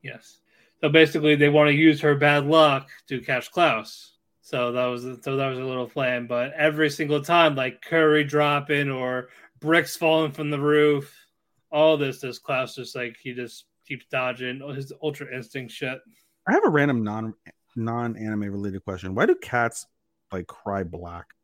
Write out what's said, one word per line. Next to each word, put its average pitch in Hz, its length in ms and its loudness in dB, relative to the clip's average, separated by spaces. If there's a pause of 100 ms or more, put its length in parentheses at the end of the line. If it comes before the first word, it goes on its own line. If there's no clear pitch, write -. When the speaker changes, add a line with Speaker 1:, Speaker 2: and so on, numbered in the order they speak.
Speaker 1:
Yes. - 360 -18 (400)
So 156 80 -2
basically, 151 480 6
they 143 140 4
wanna 147 220 6
use 151 280 6
her 151 160 4
bad 143 300 2
luck 147 420 4 (220)
to 131 100 -6
catch 123 320 -6
Klaus. 131 640 -2 (280)
So 123 300 -4
that 123 140 -2
was, 123 180 -4 (200)
so 139 120 -4
that 135 140 -2
was 127 100 -8
a 131 60 -8
little 127 240 -6
plan. 127 360 -4
But 120 280 -4
every 151 360 2
single 147 320 -2
time, 160 340 4
like, 131 260 -6
curry 156 420 4
dropping 143 680 0
or 127 380 -6 (320)
bricks 160 380 0
falling 160 340 2
from 147 180 -8
the 143 100 -4
roof, 147 540 2 (560)
all 156 280 4
this, 135 240 -4
this 123 180 -10
Klaus 131 340 -4
just, 123 220 -14
like, 120 260 -8
he 127 120 -10
just 120 320 -12 (200)
keeps 131 200 -14
dodging 127 560 -6 (120)
his 135 200 -12 (100)
Ultra 143 320 -8
Instinct 123 380 -12
shit. 131 260 -8 (480)
Speaker 2:
I 196 60 2
have 403 100 4
a 330 60 4
random 143 340 2
non, 110 300 -6 (420)
non-anime 113 720 -6
related 98 360 -8
question. 92 300 -8
Why 139 100 2
do 349 100 2
cats, 120 500 -4 (460)
like, 92 160 -8
cry 98 360 -6
black? 85 500 -14 (100)